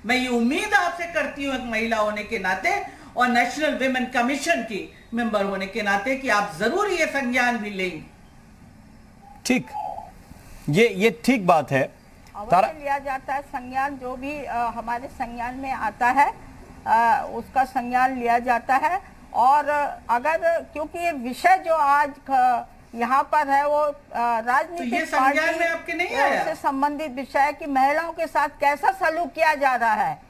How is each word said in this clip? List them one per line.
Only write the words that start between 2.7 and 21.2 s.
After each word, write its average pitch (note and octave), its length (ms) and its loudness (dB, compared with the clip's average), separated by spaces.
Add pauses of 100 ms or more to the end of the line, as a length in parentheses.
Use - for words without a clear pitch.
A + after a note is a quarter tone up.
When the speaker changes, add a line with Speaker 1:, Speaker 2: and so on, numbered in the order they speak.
Speaker 1:
और B3 120 4
National B3+ 460 2
Women B3+ 300 0
Commission B3+ 580 0
की F3 320 -10 (200)
member G#3+ 300 0
होने G3 220 -4
के G#3+ 160 -6
नाते G3+ 340 0
कि C4+ 120 -6
आप G#3 300 2
जरूर F4 300 0
ये E4 180 0
संज्ञान B3 520 0
भी G#3 120 -6
लेंगे। F#3 340 -6 (1400)
Speaker 2:
ठीक, B3+ 200 0 (1000)
ये, G#3 200 4
ये G#3+ 360 0
ठीक A#3 220 2
बात D#3+ 240 4
है। C3+ 120 2 (540)
Speaker 3:
अवश्य G#3+ 140 -10
Speaker 2:
तारा - 180 6
Speaker 3:
लिया C#4+ 300 -4
जाता C#4 360 -6
है C#4+ 80 -4
संज्ञान, C4 540 -6
जो B3+ 200 -10
भी, C#4 280 -8
अ, A3+ 120 -8
हमारे A#3 520 -6
संज्ञान A#3+ 460 -8
में C4+ 180 -8
आता A3 340 -2
है, C#4+ 280 4 (520)
अ, A3+ 480 4
उसका C4 300 -2
संज्ञान B3+ 540 0
लिया A#3+ 200 2
जाता A#3+ 380 2
है। D#4 260 0 (320)
और C#4 340 4 (420)
अगर, D#4+ 500 2 (120)
क्योंकि D#4 260 -8
ये E4+ 140 -2
विषय C#4 540 2